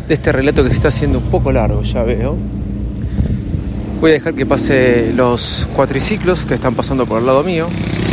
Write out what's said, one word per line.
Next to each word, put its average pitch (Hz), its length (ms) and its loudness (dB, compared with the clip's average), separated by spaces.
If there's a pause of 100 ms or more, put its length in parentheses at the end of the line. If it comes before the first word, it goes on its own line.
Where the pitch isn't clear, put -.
de 160 60 2
este 151 180 0
relato 139 300 2
que 127 80 2
se 120 60 4
está - 120 2
haciendo 135 300 0
un - 120 -2
poco 156 220 2
largo, 117 300 2
ya - 200 -2
veo. 120 340 0 (1600)
Voy 160 100 4
a 156 40 6
dejar 151 200 -2
que 131 120 -2
pase 127 680 2
los 120 600 0
cuatriciclos 156 720 0
que 139 100 -2
están 120 200 0
pasando 127 320 0
por 113 140 0
el 123 60 0
lado 131 180 4
mío. 170 240 -2 (440)